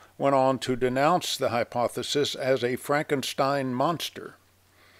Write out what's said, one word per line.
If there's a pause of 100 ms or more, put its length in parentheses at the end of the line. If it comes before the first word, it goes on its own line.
(180)
went
on
to
denounce
the
hypothesis
as
a
Frankenstein
monster. (640)